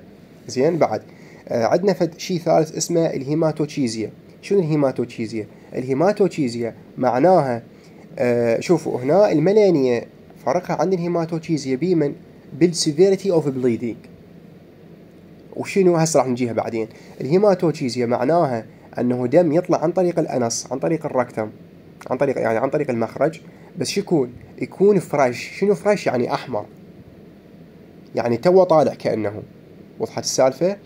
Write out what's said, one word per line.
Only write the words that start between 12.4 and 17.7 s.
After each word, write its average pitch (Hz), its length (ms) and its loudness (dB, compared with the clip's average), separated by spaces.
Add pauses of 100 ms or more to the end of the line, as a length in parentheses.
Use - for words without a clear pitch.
بالسيفيريتي 180 720 2
اوف 156 160 0
بليدنج. 120 480 -2 (1600)
وشنو؟ 180 400 2
هسه 160 240 2
راح 123 80 2
نجيها 123 260 -2
بعدين. 110 340 -4 (340)
الهيماتوتشيزيا 147 840 0